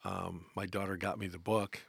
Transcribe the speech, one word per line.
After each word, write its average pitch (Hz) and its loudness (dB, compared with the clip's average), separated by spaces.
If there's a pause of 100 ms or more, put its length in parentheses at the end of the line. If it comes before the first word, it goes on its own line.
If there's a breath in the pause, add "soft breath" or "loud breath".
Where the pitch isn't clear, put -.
um, 90 -2 (100)
my 98 0
daughter 98 0
got 98 0
me 101 -2
the 87 -6
book 104 2